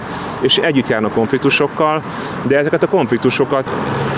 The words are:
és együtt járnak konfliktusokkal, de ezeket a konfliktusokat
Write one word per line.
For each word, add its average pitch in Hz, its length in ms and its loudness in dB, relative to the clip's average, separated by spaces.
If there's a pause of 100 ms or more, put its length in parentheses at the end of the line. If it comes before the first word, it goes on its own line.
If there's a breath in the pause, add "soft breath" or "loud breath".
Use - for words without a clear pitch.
(400 loud breath)
és 131 160 2
együtt 143 320 2
járnak 107 240 0
konfliktusokkal, 143 880 0 (440 loud breath)
de 135 120 4
ezeket 151 240 2
a 175 60 2
konfliktusokat 131 800 2 (460)